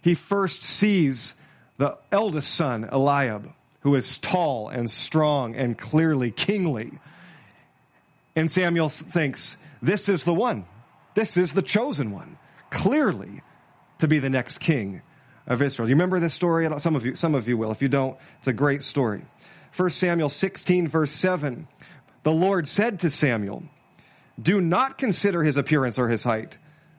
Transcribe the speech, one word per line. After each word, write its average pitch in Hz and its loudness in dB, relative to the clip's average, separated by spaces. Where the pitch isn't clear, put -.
he 175 4
first 196 -2
sees 156 2
the 139 0
eldest 196 0
son, 120 -2
Eliab, 135 0
who 143 2
is - 0
tall 143 -2
and 120 -4
strong 147 0
and 120 -2
clearly 151 2
kingly. 151 -2
And 160 2
Samuel 170 2
thinks, - -4
"This 196 0
is 185 0
the 175 2
one. 165 0
This 214 0
is 175 2
the 185 2
chosen 196 -2
one, - -14
clearly 185 0
to 156 2
be 151 4
the 131 -2
next 131 -2
king 101 -2
of 123 0
Israel." 131 -2
You 127 4
remember 185 4
this 165 0
story? 165 0
Some 160 0
of 117 -2
you, 135 -2
some 156 0
of 117 -2
you 120 0
will. 110 -2
If 107 -4
you 139 0
don't, 135 0
it's - -2
a 123 0
great 139 0
story. 117 -2
First 180 -2
Samuel 175 2
sixteen, 180 0
verse 156 0
seven, 151 -2
the 156 2
Lord 170 2
said 214 0
to 160 2
Samuel, 110 0
"Do 190 2
not 190 2
consider 196 0
his 143 2
appearance 135 0
or 120 2
his 117 0
height, 113 -2